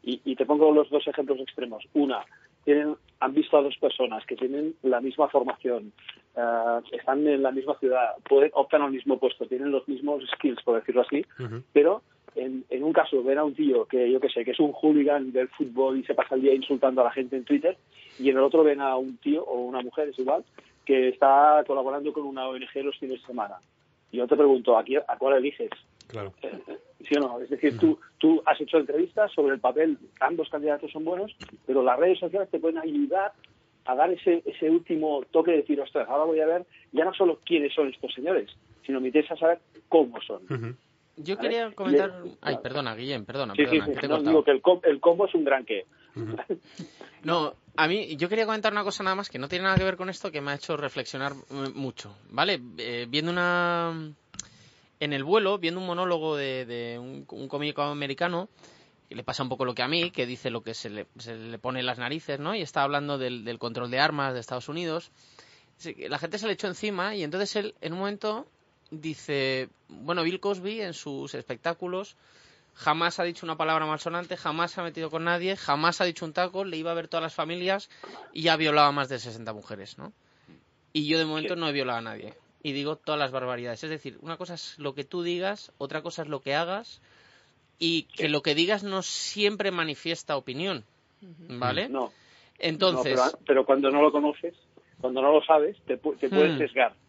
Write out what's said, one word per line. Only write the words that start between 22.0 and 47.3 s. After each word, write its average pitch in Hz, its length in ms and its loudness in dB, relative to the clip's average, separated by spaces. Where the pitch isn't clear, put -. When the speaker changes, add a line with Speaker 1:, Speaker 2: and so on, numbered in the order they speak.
Speaker 1:
con 151 120 -6
una 135 240 -6
O 131 60 -6
N 127 180 -10
G 139 100 -4
los 139 160 -4
fines 131 220 -8
de - 60 -20
semana. 104 300 -8
Y 117 60 -4
yo 123 100 0
te 147 80 4
pregunto, 127 420 8
¿a, 113 60 2
quién, 135 240 0
a 120 100 -2
cuál 135 200 4
eliges? 127 320 -2
Speaker 2:
Claro. 101 340 -10
Speaker 1:
Eh, 110 120 -10
¿sí 147 80 4
o 147 40 4
no? 123 200 -4
Es 123 100 -12
decir, 143 220 0
Speaker 2:
Ujú. 110 80 -8
Speaker 1:
tú, 156 200 4
tú 160 280 6
has 156 140 4
hecho 156 180 2
entrevistas 165 540 2
sobre 139 220 2
el 123 60 -6
papel, 143 380 2
ambos 156 280 0
candidatos 147 440 -4
son 156 120 -8
buenos, 180 300 -6
pero 131 160 2
las 127 160 4
redes 180 220 4
sociales 185 300 -4
te 165 100 -2
pueden 165 180 0
ayudar 160 540 -2
a 127 120 -2
dar 165 160 4
ese, 170 340 2
ese - 240 -2
último 156 600 0
toque 165 180 4
de 160 80 6
decir, 143 220 0
"Ostras, 143 280 -4
ahora 143 160 0
voy 156 160 2
a 156 60 2
ver 175 180 0
ya 156 120 2
no 185 100 0
solo 180 300 2
quiénes 147 300 0
son 147 140 2
estos 127 260 -10
señores, 165 360 -2
sino 131 140 -2
me 131 80 -2
interesa 151 280 2
saber 165 220 4
cómo 143 340 4
son". 92 220 -10
Speaker 2:
Ujú. 120 320 -8
Speaker 3:
Yo 170 200 -6
Speaker 1:
¿Vale? 240 120 -4
Speaker 3:
quería 233 200 -2
Speaker 1:
Y 208 60 -14
Speaker 3:
comentar 190 500 2
Speaker 1:
el - 160 -14
Speaker 3:
Ay, 143 220 -4
perdona, 127 320 -6
Guillem, 123 300 -6
perdona, 117 300 -6
Speaker 1:
Sí, 147 80 2
sí, 135 80 2
Speaker 3:
perdona, 151 160 2
Speaker 1:
sí, 147 60 -4
Speaker 3:
que 123 80 -6
te 143 60 -4
he - 20 -4
Speaker 1:
no, 151 80 2
Speaker 3:
cortado. 151 140 0
Speaker 1:
digo 156 140 6
que 147 80 4
el 131 100 2
com-, 180 220 6
el 147 160 4
combo 175 260 4
es - 80 -6
un 160 100 2
gran 135 200 2
qué. 101 220 -6
Speaker 2:
Ujú. 110 220 -8
Speaker 3:
No, 156 320 -2